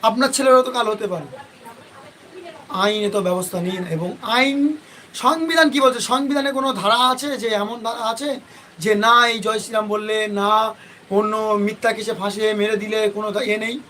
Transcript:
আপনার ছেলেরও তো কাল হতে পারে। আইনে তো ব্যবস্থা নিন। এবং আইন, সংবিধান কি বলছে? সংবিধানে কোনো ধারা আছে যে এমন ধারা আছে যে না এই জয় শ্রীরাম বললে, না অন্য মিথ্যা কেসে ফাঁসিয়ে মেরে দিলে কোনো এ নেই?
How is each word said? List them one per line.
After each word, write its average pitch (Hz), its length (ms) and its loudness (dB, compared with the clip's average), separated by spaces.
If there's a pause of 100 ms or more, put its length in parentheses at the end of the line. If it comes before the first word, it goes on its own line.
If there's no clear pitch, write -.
আপনার 247 300 2
ছেলেরও 254 300 6
তো 254 80 -2
কাল 240 180 -2
হতে 214 180 -4
পারে। 170 180 -6 (1400)
আইনে 208 420 0
তো 202 120 -2
ব্যবস্থা 180 380 -2
নিন। 185 240 -4
এবং 165 380 -6
আইন, 277 540 2 (380)
সংবিধান 320 560 2
কি 277 100 0
বলছে? 247 200 4
সংবিধানে 277 520 0
কোনো 269 200 0
ধারা 220 360 2
আছে 262 280 -2
যে 226 120 -4
এমন 220 340 -2
ধারা 233 220 -6
আছে 254 360 -4 (380)
যে 208 160 2
না 233 340 6
এই 226 100 -2
জয় 220 200 -2
শ্রীরাম 214 300 -4
বললে, 214 400 -2
না 208 460 2 (360)
অন্য 214 500 0
মিথ্যা 214 320 0
কেসে 214 220 -4
ফাঁসিয়ে 202 400 -2
মেরে 208 220 0
দিলে 214 340 0
কোনো 208 300 -4
এ 208 180 0
নেই? 233 320 -6